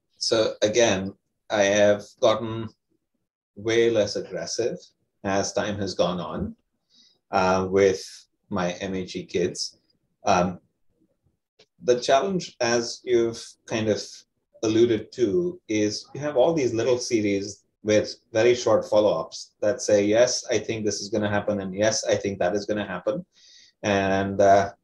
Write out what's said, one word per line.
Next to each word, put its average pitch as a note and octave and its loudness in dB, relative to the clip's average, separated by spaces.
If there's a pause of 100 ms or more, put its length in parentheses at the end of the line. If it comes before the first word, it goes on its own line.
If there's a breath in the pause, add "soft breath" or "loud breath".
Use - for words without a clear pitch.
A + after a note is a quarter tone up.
(180)
So A2 0
again, G#2 2 (360)
I G#2+ 2
have G2+ 4 (160)
gotten A2+ 0 (840)
way A2+ 2
less G#2 0
aggressive F#2+ -6 (460)
as G2 -2
time G2+ -4
has F#2 -6
gone F2+ 0
on, - -8 (760 soft breath)
uh, F#2+ 0
with F#2+ 2 (460)
my F2+ -4
M G2 -8
H F#2 -8
E F2 -10
kids. - -6 (440)
Um, F2+ 0 (1200)
the B2 2
challenge, E3+ 0
as A#2 -2
you've A#2 0 (220)
kind A2 -2
of G2 0 (640)
alluded A2 2
to, F2+ -2
is G#2 -2
you C3+ -12
have D3 -4
all A#2+ 4
these C3 0
little A#2+ 0
series G#2 -2 (180)
with G#2+ 0 (180)
very A#2 4
short A2 2
follow-ups G2+ 0
that G#2 0
say, G#2 4
"Yes, A2+ 2
I A2 0
think A2 -6
this G#2 -4
is G2+ -10
gonna G#2+ -2
happen," G#2 -2
and, F#2+ -8
"Yes, G#2 0
I A2 0
think G2 -4
that F2+ 0
is G2+ -4
gonna G#2 -4
happen." - -6 (560 soft breath)
And, G2 0
uh, G2 6 (100)